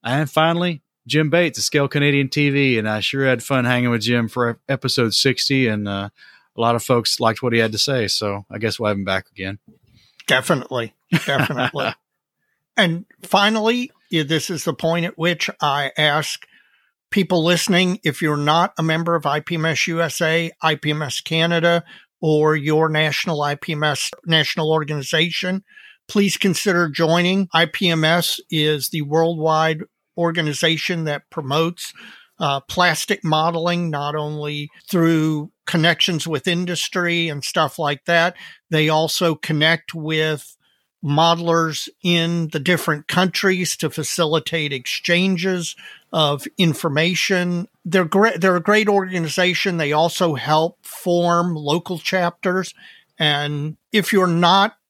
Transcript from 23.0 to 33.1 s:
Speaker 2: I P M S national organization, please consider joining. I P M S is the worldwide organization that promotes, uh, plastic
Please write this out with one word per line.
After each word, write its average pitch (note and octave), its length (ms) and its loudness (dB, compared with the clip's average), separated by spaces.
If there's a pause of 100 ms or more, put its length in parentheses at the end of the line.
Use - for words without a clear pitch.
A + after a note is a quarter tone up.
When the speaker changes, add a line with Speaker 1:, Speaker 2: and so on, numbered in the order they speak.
Speaker 2:
I D3 120 -2
P D#3+ 180 -8
M D3 100 -4
S D3 280 -2 (160)
national D#3+ 440 0
organization, D#3+ 920 -2 (420)
please G3+ 300 2
consider F3 540 0
joining. F3 640 2
I E3 100 4
P F3 240 -2
M D#3+ 160 2
S E3+ 360 0 (100)
is D3+ 400 0
the D#3+ 120 -4
worldwide D#3+ 840 0 (340)
organization E3 840 -2
that D3 260 -8
promotes, D#3+ 640 -4 (440)
uh, C#3 220 -2
plastic F3 640 0